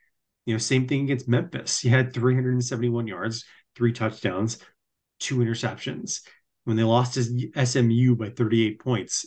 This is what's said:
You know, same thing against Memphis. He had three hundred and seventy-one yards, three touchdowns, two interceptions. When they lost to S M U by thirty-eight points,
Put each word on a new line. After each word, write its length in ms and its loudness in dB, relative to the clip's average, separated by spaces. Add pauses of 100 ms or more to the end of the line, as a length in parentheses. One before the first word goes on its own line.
(460)
You 100 0
know, 20 2
same 300 0
thing 160 0
against 260 -2
Memphis. 500 -2
He 100 -4
had 240 4
three 220 2
hundred 180 0
and 120 0
seventy-one 420 -2
yards, 380 -6 (300)
three 180 2
touchdowns, 640 -2 (640)
two 180 -4
interceptions. 840 -4 (440)
When 100 0
they 80 4
lost 300 4
to 420 -2
S 200 0
M 160 4
U 240 4
by 140 -4
thirty-eight 500 0
points, 480 -4